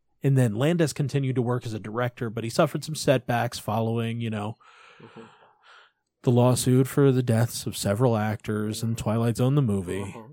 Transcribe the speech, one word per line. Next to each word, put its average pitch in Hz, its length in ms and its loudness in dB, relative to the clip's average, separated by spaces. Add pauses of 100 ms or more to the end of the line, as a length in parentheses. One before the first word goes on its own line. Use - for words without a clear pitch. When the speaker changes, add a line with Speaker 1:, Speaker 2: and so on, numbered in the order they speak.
(220)
Speaker 1:
And 139 160 2
then 120 180 4
Landis 156 380 0
continued 135 420 -2
to 127 60 0
work 123 240 -2
as 110 80 -8
a 104 60 -8
director, 113 500 -4
but 113 140 -6
he 113 60 -6
suffered 151 340 0
some 156 120 -8
setbacks 120 640 0
following, 113 600 -4
you 117 80 -6
know, 107 260 -6 (460)
Speaker 2:
Mm-hmm. 113 200 -20 (1040)
Speaker 1:
the 131 80 4
lawsuit 127 540 4
for 139 280 4
the 127 100 2
deaths 117 420 0
of 104 120 -8
several 113 400 2
actors 107 640 -4
and 113 140 -2
Speaker 2:
Mm-hmm. - 60 -6
Speaker 1:
Twilight 113 340 0
Zone 127 180 2
the 147 60 4
movie. 98 400 -2
Speaker 2:
Uh-huh. 98 180 -12 (140)